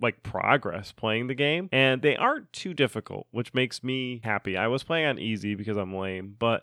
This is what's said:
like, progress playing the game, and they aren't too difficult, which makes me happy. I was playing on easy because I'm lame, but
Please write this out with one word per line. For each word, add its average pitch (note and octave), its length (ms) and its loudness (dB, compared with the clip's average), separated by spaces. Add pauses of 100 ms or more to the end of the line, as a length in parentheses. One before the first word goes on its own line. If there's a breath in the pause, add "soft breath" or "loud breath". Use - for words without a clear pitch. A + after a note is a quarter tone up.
like, A#2 220 0
progress G2+ 680 2
playing A2+ 360 -2
the C3 80 -4
game, D#3 360 0
and C3 300 4
they D3 140 6
aren't C4+ 380 0
too F#3 200 -6
difficult, A#2+ 580 -2
which A#2 220 -4
makes B2+ 300 0
me B2+ 400 -4
happy. G2+ 340 -2
I G2+ 100 2
was C3 160 0
playing E3 220 0
on C3 140 0
easy G#2 360 -2
because G2+ 220 -4
I'm F#2+ 180 -2
lame, F#2+ 420 -6
but A#2 260 2